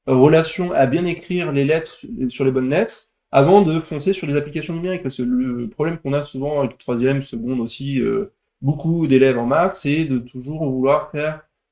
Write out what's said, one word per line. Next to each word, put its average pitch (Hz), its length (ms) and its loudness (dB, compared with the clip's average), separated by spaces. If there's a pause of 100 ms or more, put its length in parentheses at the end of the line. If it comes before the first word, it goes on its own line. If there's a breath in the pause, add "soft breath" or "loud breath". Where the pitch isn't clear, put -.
relations, 160 680 4
à 170 140 4
bien 160 180 0
écrire 170 480 -4
les 139 120 2
lettres 160 360 -2 (280)
sur 135 160 -4
les 131 60 4
bonnes 127 200 0
lettres, - 400 -2 (200)
avant 170 320 6
de 160 160 2
foncer 160 340 -4
sur - 140 -6
les 143 100 -2
applications 147 380 -4
numériques, 185 280 -4
parce 135 160 -6
que 127 40 -4
le 123 460 -2
problème 165 300 -4
qu'on 139 160 -4
a 143 80 -2
souvent 143 380 -4
avec 120 180 -4
troisième, 131 440 0
seconde 123 380 -6
aussi, 135 400 -4
euh, 113 320 -2 (280)
beaucoup 160 460 0
d'élèves 131 320 6
en 120 80 -2
maths, 165 280 2
c'est 151 300 -2
de 131 140 -2
toujours 131 460 -8
vouloir 135 460 0
faire, 156 360 -6 (260)